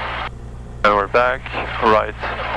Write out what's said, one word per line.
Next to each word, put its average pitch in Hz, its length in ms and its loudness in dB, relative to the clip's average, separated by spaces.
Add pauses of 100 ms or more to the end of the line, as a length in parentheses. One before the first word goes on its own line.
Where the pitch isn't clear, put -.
(840)
And 104 100 6
we're 101 140 4
back, 127 340 2 (400)
right 107 320 4 (420)